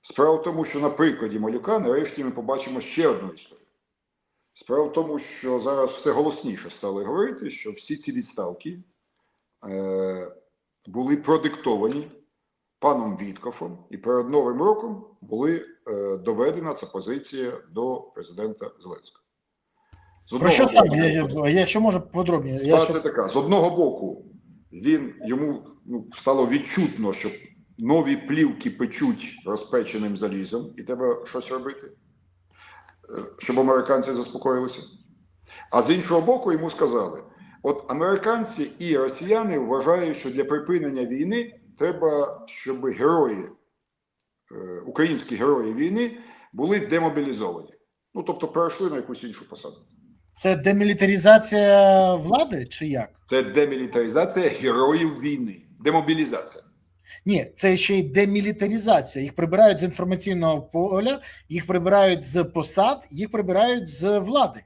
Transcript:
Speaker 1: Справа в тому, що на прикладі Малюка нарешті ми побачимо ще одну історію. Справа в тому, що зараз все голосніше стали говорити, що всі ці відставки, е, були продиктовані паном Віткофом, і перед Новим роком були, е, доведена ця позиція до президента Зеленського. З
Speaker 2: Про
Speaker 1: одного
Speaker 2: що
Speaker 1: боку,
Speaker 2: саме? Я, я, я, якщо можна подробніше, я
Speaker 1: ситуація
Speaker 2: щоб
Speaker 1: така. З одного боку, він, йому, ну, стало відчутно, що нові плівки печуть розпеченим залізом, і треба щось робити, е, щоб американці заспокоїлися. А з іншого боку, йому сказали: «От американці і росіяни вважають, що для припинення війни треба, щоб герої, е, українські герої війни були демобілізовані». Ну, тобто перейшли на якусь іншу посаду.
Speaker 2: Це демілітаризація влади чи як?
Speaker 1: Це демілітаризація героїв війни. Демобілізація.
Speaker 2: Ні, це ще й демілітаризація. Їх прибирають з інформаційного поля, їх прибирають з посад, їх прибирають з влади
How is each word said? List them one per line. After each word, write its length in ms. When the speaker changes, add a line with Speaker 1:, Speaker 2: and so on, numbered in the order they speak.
Speaker 1:
Справа 340
в 80
тому, 220
що 140
на 100
прикладі 500
Малюка 400
нарешті 440
ми 80
побачимо 500
ще 260
одну 260
історію. 340
Справа 300
в 100
тому, 260
що 400
зараз 300
все 220
голосніше 580
стали 340
говорити, 460
що 220
всі 260
ці 140
відставки, 680
е, 600
були 300
продиктовані 960
паном 380
Віткофом, 720
і 80
перед 320
Новим 320
роком 440
були, 440
е, 300
доведена 560
ця 120
позиція 760
до 300
президента 680
Зеленського. 420
З 40
Speaker 2:
Про 80
Speaker 1:
одного 140
Speaker 2:
що 120
Speaker 1:
боку, 100
Speaker 2:
саме? 240
Я, 80
я, 240
я, 40
якщо 320
можна 200
подробніше, 540
я 60
Speaker 1:
ситуація 380
Speaker 2:
щоб 40
Speaker 1:
така. 240
З 80
одного 340
боку, 560
він, 420
йому, 380
ну, 300
стало 320
відчутно, 680
що 180
нові 360
плівки 560
печуть 640
розпеченим 720
залізом, 600
і 60
треба 420
щось 260
робити, 400
е, 140
щоб 220
американці 540
заспокоїлися. 640
А 100
з 80
іншого 320
боку, 300
йому 180
сказали: 540
«От 280
американці 880
і 180
росіяни 640
вважають, 580
що 120
для 160
припинення 600
війни 540
треба, 680
щоб 380
герої, 600
е, 340
українські 500
герої 380
війни 440
були 260
демобілізовані». 960
Ну, 100
тобто 240
перейшли 420
на 60
якусь 280
іншу 260
посаду. 280
Speaker 2:
Це 200
демілітаризація 1600
влади 500
чи 220
як? 220
Speaker 1:
Це 140
демілітаризація 1080
героїв 720
війни. 420
Демобілізація. 840
Speaker 2:
Ні, 300
це 220
ще 180
й 80
демілітаризація. 1200
Їх 120
прибирають 440
з 40
інформаційного 760
поля, 600
їх 180
прибирають 560
з 200
посад, 680
їх 200
прибирають 560
з 320
влади 460